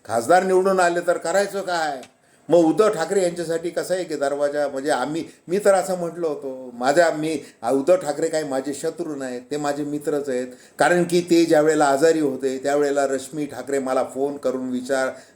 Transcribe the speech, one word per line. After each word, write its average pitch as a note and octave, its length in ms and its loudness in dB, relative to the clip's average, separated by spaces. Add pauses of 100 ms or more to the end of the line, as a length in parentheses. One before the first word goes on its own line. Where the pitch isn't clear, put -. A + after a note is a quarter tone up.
खासदार A#2+ 380 4
निवडून F#3+ 380 2
आले, F3 260 2
तर F3 100 2
करायचं F#3+ 440 -2
काय? D#3+ 420 -4 (460)
मग D#3+ 100 6
उद्धव E3 300 6
ठाकरे F#3+ 340 0
यांच्यासाठी E3+ 480 -4
कसं E3+ 240 -4
आहे F#3 100 -4
की D#3 100 -8
दरवाजा, C#3+ 540 -2
म्हणजे C3+ 220 -4
आम्ही, C#3+ 340 -2 (240)
मी F3+ 100 0
तर G3 160 4
असं F#3 240 -2
म्हटलं E3+ 280 -6
होतं, C3 460 -8
माझ्या, D3 380 4
मी, D#3 280 -4 (340)
उद्धव C#3 240 4
ठाकरे D3+ 320 -4
काही D#3 160 -2
माझे C3+ 300 -4
शत्रू D#3 420 -6
नाहीत, B2+ 340 -8
ते C#3+ 60 -4
माझे D3 280 -2
मित्रच D3 440 -4
आहेत. B2+ 180 -4 (320)
कारण F3 260 4
की E3+ 260 0
ते E3+ 140 6
ज्या D#3 160 4
वेळेला D3+ 240 4
आजारी D3+ 360 4
होते, C3 420 -2
त्यावेळेला C#3+ 440 0
रश्मी C3+ 400 -6
ठाकरे C3+ 320 -6
मला C3 260 0
फोन C#3 320 -4
करून B2+ 340 -4
विचार, C3 380 -2 (280)